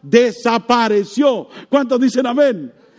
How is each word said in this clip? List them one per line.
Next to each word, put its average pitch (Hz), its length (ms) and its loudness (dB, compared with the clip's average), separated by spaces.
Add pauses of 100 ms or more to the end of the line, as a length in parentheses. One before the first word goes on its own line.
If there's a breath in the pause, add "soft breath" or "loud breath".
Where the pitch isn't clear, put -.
desapareció". 226 1500 0 (220 loud breath)
¿Cuántos 262 280 0
dicen 254 280 0
amén? 240 480 -2 (260 loud breath)